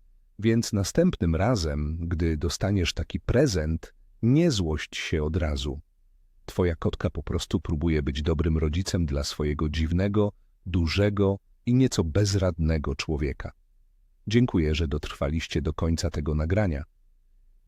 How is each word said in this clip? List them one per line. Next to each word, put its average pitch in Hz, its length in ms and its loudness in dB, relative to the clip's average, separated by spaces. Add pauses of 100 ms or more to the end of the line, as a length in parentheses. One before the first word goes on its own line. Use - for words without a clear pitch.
(400)
Więc 113 340 2
następnym 101 640 2
razem, 80 640 0
gdy 82 360 0
dostaniesz 87 560 0
taki - 260 -6
prezent, 90 760 0 (280)
nie 147 300 4
złość 82 440 -2
się - 280 -2
od 78 120 0
razu. 73 460 -2 (640)
Twoja 87 300 0
kotka - 340 -2
po - 140 -8
prostu - 360 -2
próbuje 78 440 0
być 69 180 -4
dobrym 80 360 0
rodzicem 82 480 0
dla 71 180 -2
swojego 76 460 -2
dziwnego, 90 640 0 (340)
dużego 98 720 2 (280)
i 123 80 2
nieco 123 300 4
bezradnego 82 920 0
człowieka. 73 560 -4 (760)
Dziękuję, 104 480 2
że 82 120 0
dotrwaliście 73 720 -4
do 76 120 -2
końca 82 360 0
tego 76 260 -2
nagrania. 80 480 0 (840)